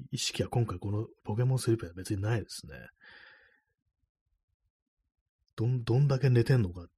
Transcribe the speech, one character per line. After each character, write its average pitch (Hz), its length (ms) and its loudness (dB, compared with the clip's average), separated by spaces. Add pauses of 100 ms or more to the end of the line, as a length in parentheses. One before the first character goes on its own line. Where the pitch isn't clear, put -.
(100)
意 120 80 -6
識 - 240 -4
は - 80 -4
今 120 160 2
回 92 120 -6
こ 104 120 -6
の 104 160 -2 (180)
ポ 107 120 -4
ケ 123 80 2
モ 131 100 2
ン 127 40 0
ス 117 120 0
リ 113 60 4
ー 113 40 -14
プ 110 60 -8
は 85 80 -16
別 95 200 -6
に 95 60 -2
な 110 160 0
い 104 40 -2
で 90 80 -8
す - 180 -14
ね。 71 80 -14 (2750)
ど 110 100 -2
ん、 123 160 0
ど 113 160 2
ん 143 100 6
だ 135 100 2
け 135 100 2
寝 120 160 6
て 143 120 4
ん 120 60 4
の 92 80 -2
か 87 120 -12
っ - 40 -16 (120)